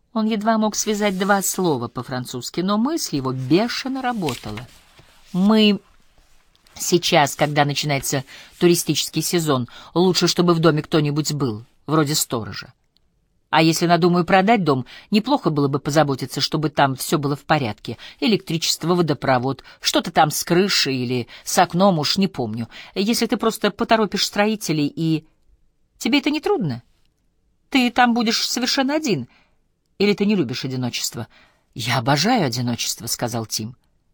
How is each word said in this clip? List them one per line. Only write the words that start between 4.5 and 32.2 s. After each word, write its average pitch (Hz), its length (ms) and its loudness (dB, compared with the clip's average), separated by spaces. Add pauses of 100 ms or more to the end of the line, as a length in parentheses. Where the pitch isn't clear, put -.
"Мы 208 480 4 (920)
сейчас, 170 600 2
когда 147 300 0
начинается 143 580 -4 (340)
туристический 165 640 0
сезон, 151 460 0 (260)
лучше, 175 340 2
чтобы 175 280 2
в 160 40 0
доме 156 220 4
кто-нибудь 147 520 0
был, 123 320 -4 (200)
вроде 151 300 0
сторожа. - 580 -6 (760)
А 156 120 2
если 160 240 2
надумаю 175 400 4
продать 196 380 4
дом, 135 220 2 (260)
неплохо 214 400 2
было 143 160 2
бы 139 120 -2
позаботиться, 139 640 0
чтобы 156 280 -2
там 139 260 0
всё - 240 -2
было 143 160 -2
в - 100 -10
порядке. 120 520 -2 (220)
Электричество, 170 760 0
водопровод, 135 680 0 (180)
что-то - 300 -2
там 156 200 4
с - 120 -4
крышей 175 540 0
или 123 300 -2 (160)
с - 160 -4
окном, 180 400 4
уж 139 180 -2
не 190 100 2
помню. 113 420 -6 (260)
Если 220 320 0
ты 233 100 0
просто 220 320 -2
поторопишь 220 560 0
строителей 202 680 -2
и..." 160 340 -2 (680)
"Тебе 269 220 0
это 277 120 0
не 302 80 -2
трудно? 196 420 -2 (880)
Ты 247 220 2
там 247 220 2
будешь 226 340 0
совершенно 262 480 -2
один. 214 320 -2 (680)
Или 208 160 2
ты 202 120 0
не 208 100 2
любишь 127 300 -2
одиночество?" 127 640 -6 (460)
"Я 120 240 -4
обожаю 151 480 2